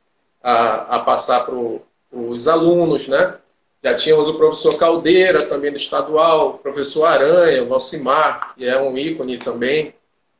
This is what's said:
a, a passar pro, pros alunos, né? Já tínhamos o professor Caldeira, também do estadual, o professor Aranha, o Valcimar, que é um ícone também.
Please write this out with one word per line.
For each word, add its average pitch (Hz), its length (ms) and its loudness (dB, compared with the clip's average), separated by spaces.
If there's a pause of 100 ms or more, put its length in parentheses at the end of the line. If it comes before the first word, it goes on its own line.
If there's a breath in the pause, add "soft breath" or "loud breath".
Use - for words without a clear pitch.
(440)
a, 117 540 0
a - 20 0
passar 123 460 0
pro, 117 360 -6 (280)
pros 120 380 -8
alunos, 165 600 2
né? 160 280 0 (460)
Já 135 140 0
tínhamos 151 320 2
o 156 60 -4
professor 156 440 2
Caldeira, 170 680 2
também 143 260 -4
do 143 60 -10
estadual, 151 720 0
o - 80 -10
professor 143 480 -4
Aranha, 151 580 4
o 117 40 -6
Valcimar, 135 840 -2
que 127 120 -14
é 127 160 0
um 135 160 -4
ícone 139 400 -6
também. 127 560 -4 (460)